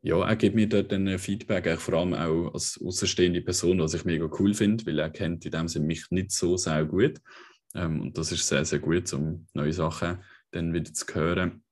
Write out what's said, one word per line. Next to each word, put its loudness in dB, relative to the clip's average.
ja, 2
er 2
gibt 4
mir 4
dort 2
dann 0
Feedback, -2
eigentlich 0
vor -2
allem 2
auch 0
als -6
außenstehende 2
Person, 2
was 2
ich -4
mega 0
cool 6
finde, 2
weil -2
er -2
kennt -4
in -6
dem -2
Sinne -2
mich -4
nicht -2
so 0
sehr 0
gut. 0
Ähm, -2
und -6
das -2
ist -2
sehr, 2
sehr 0
gut, 0
um -4
neue 0
Sachen -2
dann -2
wieder -2
zu -6
hören 0